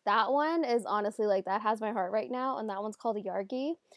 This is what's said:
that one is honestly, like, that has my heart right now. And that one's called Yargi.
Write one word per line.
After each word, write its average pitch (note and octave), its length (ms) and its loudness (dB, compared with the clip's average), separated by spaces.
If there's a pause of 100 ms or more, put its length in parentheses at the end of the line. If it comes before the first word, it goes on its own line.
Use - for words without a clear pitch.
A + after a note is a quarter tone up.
that G#3+ 260 4
one D#4 340 2
is A#3+ 200 2
honestly, G#3+ 400 0
like, G3 200 2
that G3 160 0
has A3 200 2
my G#3+ 100 -2
heart F#3+ 200 -2
right A3 200 -2
now. C4 260 -2
And A3 120 -4
that G3 140 -4
one's G#3+ 140 -8
called A3 260 -2
Yargi. G#3+ 500 -4 (240)